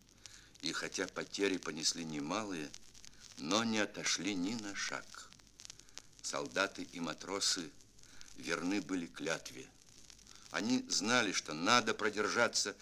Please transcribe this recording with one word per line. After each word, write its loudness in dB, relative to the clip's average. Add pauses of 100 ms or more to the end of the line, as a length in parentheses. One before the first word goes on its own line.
(640)
И -2
хотя -2
потери 0
понесли -2
немалые, -4 (680)
но 4
не 4
отошли 0
ни 0
на -6
шаг. -6 (960)
Солдаты -2
и -8
матросы -2 (680)
верны 0
были -2
клятве. -4 (840)
Они 2
знали, 6
что -2
надо 6
продержаться 2